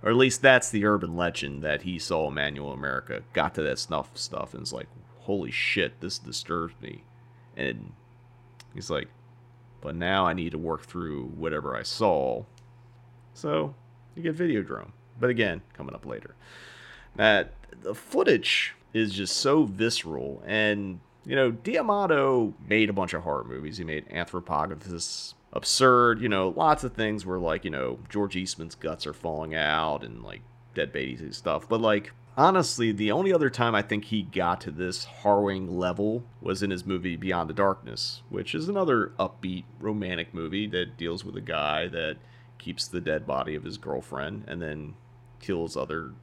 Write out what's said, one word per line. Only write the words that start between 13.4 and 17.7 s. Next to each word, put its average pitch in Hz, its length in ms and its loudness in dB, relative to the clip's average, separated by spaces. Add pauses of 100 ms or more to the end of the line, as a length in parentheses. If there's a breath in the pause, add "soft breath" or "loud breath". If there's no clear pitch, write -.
you 165 80 -12
get 165 140 -2
Videodrome. 107 540 -2 (280)
But 123 120 4
again, 101 320 2 (100)
coming 67 220 -12
up - 100 -14
later. 57 300 -10 (840 loud breath)
That 107 380 6 (280)